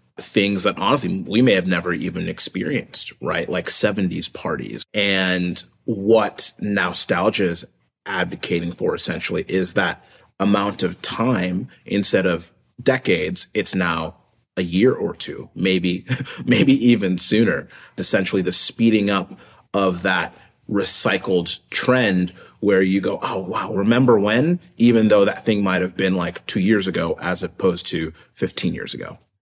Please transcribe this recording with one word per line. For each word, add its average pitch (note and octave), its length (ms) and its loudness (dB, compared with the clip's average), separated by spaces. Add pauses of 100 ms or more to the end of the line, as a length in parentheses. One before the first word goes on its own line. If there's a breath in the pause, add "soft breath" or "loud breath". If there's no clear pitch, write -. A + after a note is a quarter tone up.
(160)
things G2+ 460 0
that F#2+ 160 0
honestly F#2+ 480 -2
we A2 160 2
may B2 100 6
have F#2 140 2
never F2 260 -2
even F2 340 -6
experienced, - 960 -6
right? E2+ 300 -4
Like F2 180 -4
seventies G2 600 0
parties. C2 540 -8 (100)
And F#2 680 0 (220)
what G#2 720 0
nostalgia F#2+ 920 0
is - 160 -4 (400)
advocating - 640 -4
for F2 220 -4
essentially - 520 -4
is F#2 280 -2
that F2+ 280 -2 (380 soft breath)
amount G2+ 420 0
of F2 200 -6
time, G2+ 640 -2 (160 soft breath)
instead G2 400 0
of E2+ 260 -2 (320)
decades, F2+ 720 0
it's G2+ 220 0
now E2 420 -4 (420)
a F#2+ 40 0
year F#2+ 300 4
or F2 220 -4
two, - 400 -10
maybe, F2+ 500 -2 (200)
<laughs> - 200 -14
maybe B2+ 280 4 (140)
even G2+ 300 4
sooner. F#2+ 500 2 (300 loud breath)
Essentially F#2+ 460 0
the F2+ 100 -2
speeding G#2+ 560 2
up G2 240 -2 (400 soft breath)
of F#2+ 300 0
that F2+ 320 -2 (360 soft breath)
recycled F#2+ 880 0 (120)
trend G2+ 640 2 (260 loud breath)
where G2 220 4
you F#2+ 180 2
go, G2 220 -2
"Oh, F#2+ 260 -6
wow, F2+ 240 -6
remember A2+ 480 4
when?" B2+ 400 2 (160 soft breath)
Even A#2 320 6
though G2+ 160 6
that G2 200 -2
thing G#2 200 2
might F#2 160 0
have F2+ 160 -4
been, F#2+ 180 0
like, E2+ 320 -4
two - 140 -2
years G2 260 2
ago E2+ 340 -2
as F2+ 220 -4
opposed F2 460 -2
to D#2+ 240 -4 (220 soft breath)
fifteen - 400 -4
years - 180 -8
ago. - 260 -12 (240)